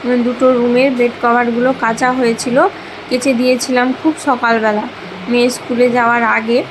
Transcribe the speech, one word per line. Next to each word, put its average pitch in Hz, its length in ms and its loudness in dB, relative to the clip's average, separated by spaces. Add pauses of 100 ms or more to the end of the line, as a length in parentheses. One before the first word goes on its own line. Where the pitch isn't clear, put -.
উম, 247 200 0
দুটো 247 280 2
রুমের 247 400 2
বেড 240 200 0 (100)
কভারগুলো 240 580 2
কাচা 233 320 0
হয়েছিল, 240 460 0 (520)
কেচে 254 240 0
দিয়েছিলাম 254 600 0 (100)
খুব 320 100 2 (120)
সকালবেলা 226 600 0 (440)
মেয়ে 240 200 2
স্কুলে 247 400 0
যাওয়ার 240 340 2
আগে। 226 480 0